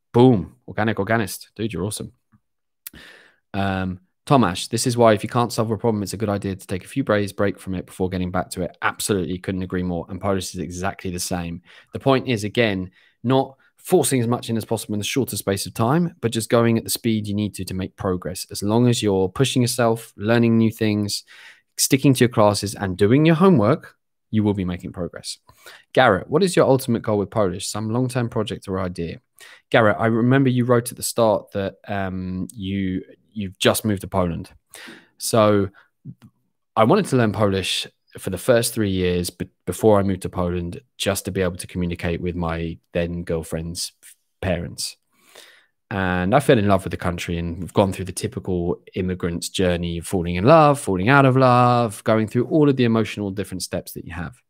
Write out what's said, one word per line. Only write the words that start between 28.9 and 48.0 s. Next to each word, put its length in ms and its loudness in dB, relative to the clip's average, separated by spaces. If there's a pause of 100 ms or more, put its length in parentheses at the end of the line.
Garrett, 280 4
I 100 0
remember 420 4
you 160 0
wrote 260 2
at 60 -16
the 60 -12
start 500 0
that, 220 -4 (120)
um, 680 -6
you, 480 -4 (300)
you've 260 -10
just 280 2
moved 160 -2
to 80 -12
Poland. 400 -2 (680)
So 520 2 (1080)
I 80 4
wanted 220 4
to 100 -2
learn 160 4
Polish 560 -2 (300)
for 120 -8
the 80 -6
first 360 2
three 160 0
years 400 0
be-, 200 -10 (160)
before 340 4
I 40 2
moved 200 -2
to 60 -6
Poland, 520 -4 (160)
just 280 -2
to 60 -6
be 100 -2
able 160 -2
to 100 -14
communicate 540 -4
with 140 -4
my 420 -6 (160)
then 300 -4
girlfriend's 680 -6 (500)
parents. 560 -6 (920)
And 460 0
I 60 6
fell 160 4
in 100 2
love 160 4
with 80 -8
the 60 -8
country, 400 -4
and 220 -6
we've 140 -10
gone 200 2
through 120 -8